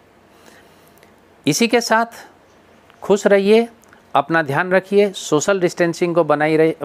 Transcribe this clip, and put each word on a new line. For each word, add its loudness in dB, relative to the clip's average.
इसी 0
के 0
साथ -4
खुश 0
रहिए, 2
अपना 0
ध्यान -4
रखिए, 0
सोशल -2
डिस्टेंसिंग -2
को 2
बनाए 0
रहे, -2